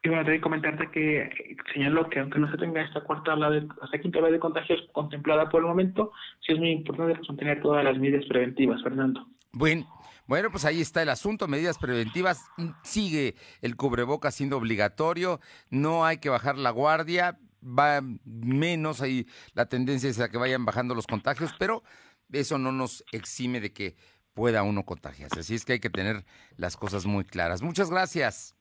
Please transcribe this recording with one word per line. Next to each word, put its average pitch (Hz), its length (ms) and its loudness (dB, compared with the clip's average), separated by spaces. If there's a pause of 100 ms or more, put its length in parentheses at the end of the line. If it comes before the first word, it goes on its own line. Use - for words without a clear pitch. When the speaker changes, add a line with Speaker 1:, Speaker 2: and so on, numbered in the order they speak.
Speaker 1:
Y 165 60 2
bueno, 160 140 2
también 156 180 2
comentarte 156 500 -2
que, 156 320 0
eh, - 340 -10 (160)
señaló 147 360 2
que - 100 -2
aunque 139 180 -2
no 151 140 2
se 156 60 -4
tenga 160 260 -2
esta - 180 -6
cuarta 151 320 -2
ola 151 160 2
de, 151 180 2 (160)
esta 143 140 -6
quinta 165 220 0
ola 165 100 6
de 160 80 6
contagios 160 420 0 (140)
contemplada 151 560 0
por 165 120 6
el 165 60 2
momento, 190 440 2 (340)
sí 165 80 2
es 156 60 2
muy 165 100 2
importante, 165 460 0
pues, - 120 -12
mantener 147 320 -2
todas 147 240 4
las 135 140 4
medidas 139 300 2
preventivas, 123 560 2
Fernando. 131 420 0 (260)
Speaker 2:
Buen-, 156 360 0 (400)
bueno, 185 240 0
pues 160 120 -4
ahí 156 160 2
está 165 220 0
el 156 80 2
asunto, 202 380 -2
medidas 156 320 0
preventivas, 127 680 0 (120)
mm, 170 120 -4 (140)
sigue 156 500 0 (300)
el 120 120 -2
cubrebocas 131 600 0
siendo 139 220 -2
obligatorio, 156 840 0 (320)
no 160 340 2
hay 160 140 2
que 147 100 -2
bajar 127 260 2
la 135 140 0
guardia, 160 680 2 (240)
va 143 380 2 (240)
menos, 139 760 0
ahí 131 240 0 (300)
la 120 100 2
tendencia 127 420 0
es 117 120 -2
a 120 100 0
que 110 80 -6
vayan 127 280 0
bajando 123 280 0
los 113 140 -4
contagios, 143 500 -4
pero 220 240 -2 (500)
eso 139 280 -2
no 131 120 0
nos 131 400 -4
exime 123 480 -4
de 104 140 -8
que 95 220 -8 (400)
pueda 110 260 4
uno 101 220 0
contagiarse, 71 560 -10
así 85 160 -6
es 113 100 -6
que 131 80 0
hay 120 60 0
que 107 100 -4
tener 95 360 -2 (320)
las 87 200 -4
cosas 98 300 -4
muy 101 180 0
claras. 90 380 -2
Muchas 175 260 -2
gracias. 170 720 -2